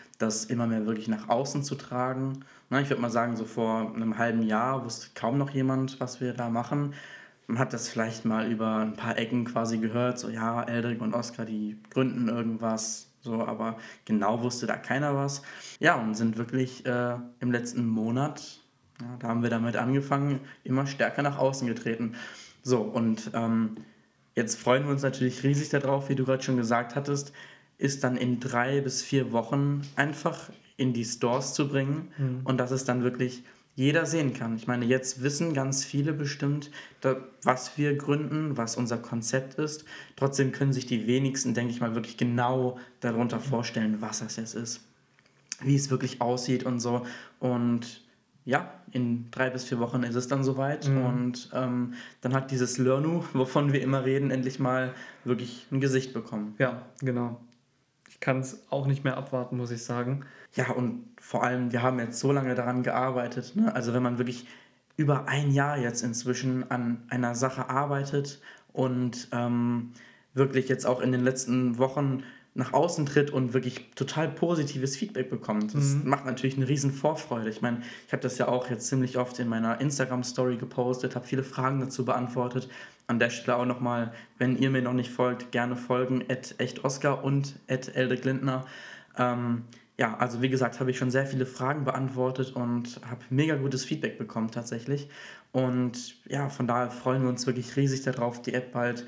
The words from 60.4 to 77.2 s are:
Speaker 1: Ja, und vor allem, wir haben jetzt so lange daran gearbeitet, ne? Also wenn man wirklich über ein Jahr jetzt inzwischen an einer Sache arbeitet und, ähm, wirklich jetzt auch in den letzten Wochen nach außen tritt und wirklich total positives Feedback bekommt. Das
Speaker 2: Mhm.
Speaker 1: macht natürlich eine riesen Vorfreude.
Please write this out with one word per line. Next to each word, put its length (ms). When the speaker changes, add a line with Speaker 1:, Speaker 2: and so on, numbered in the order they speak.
Speaker 1:
Ja, 180
und 340
vor 220
allem, 280
wir 100
haben 180
jetzt 200
so 140
lange 220
daran 280
gearbeitet, 720
ne? 180
Also 200
wenn 100
man 140
wirklich 300
über 320
ein 220
Jahr 260
jetzt 260
inzwischen 640
an 400
einer 260
Sache 340
arbeitet 720
und, 580
ähm, 640
wirklich 340
jetzt 180
auch 140
in 140
den 100
letzten 540
Wochen 460
nach 200
außen 320
tritt 260
und 220
wirklich 420
total 320
positives 720
Feedback 320
bekommt. 440
Das 200
Speaker 2:
Mhm. 160
Speaker 1:
macht 160
natürlich 320
eine 100
riesen 240
Vorfreude. 580